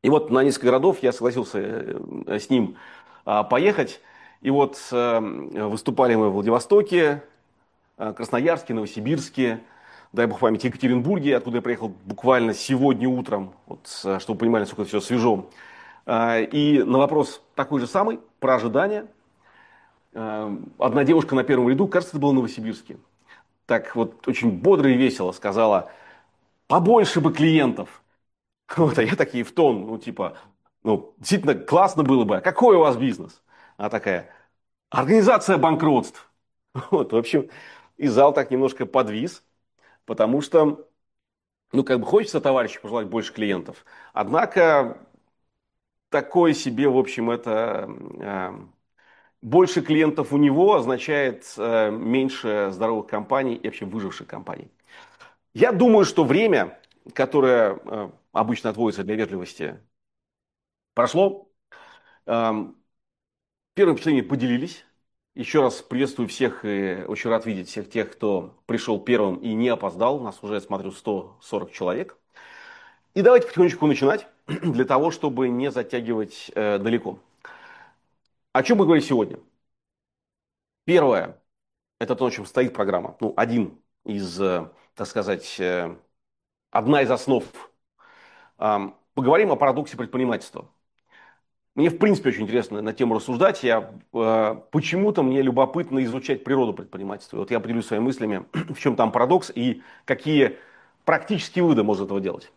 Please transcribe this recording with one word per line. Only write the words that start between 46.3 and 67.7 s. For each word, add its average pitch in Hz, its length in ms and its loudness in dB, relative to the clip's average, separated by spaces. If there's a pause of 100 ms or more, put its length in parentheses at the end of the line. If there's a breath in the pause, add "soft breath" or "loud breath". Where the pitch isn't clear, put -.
себе, 131 360 -2
в 127 80 2
общем, 123 320 -2
это, 110 580 -4 (320)
э, 95 320 -8 (880 soft breath)
больше 170 400 4
клиентов 156 520 0
у - 40 2
него 156 380 4
означает, 131 720 -2 (120)
э, 110 340 0
меньше 110 800 -2
здоровых 107 360 -4
компаний 117 480 -4
и - 120 -10
вообще 107 180 -10
выживших 98 420 -10
компаний. - 420 -14 (840 soft breath)
Я 233 180 2
думаю, 214 340 4
что - 200 0
время, 139 540 0 (340)
которое, 127 720 2
э, 107 240 -10 (240)
обычно 110 380 -2
отводится 104 320 -2
для 107 120 -6
вежливости, 92 640 -8 (1120)
прошло. 185 560 0 (760 soft breath)
Эм, 110 520 -2 (960)
первым 175 220 4
впечатлением 139 320 0
поделились. 131 580 -2 (500)
Еще 139 260 0
раз 127 200 0
приветствую 127 460 -4
всех - 380 -4
и 98 420 -4
очень 107 220 -6
рад 113 160 0
видеть 95 240 -8
всех 104 200 -12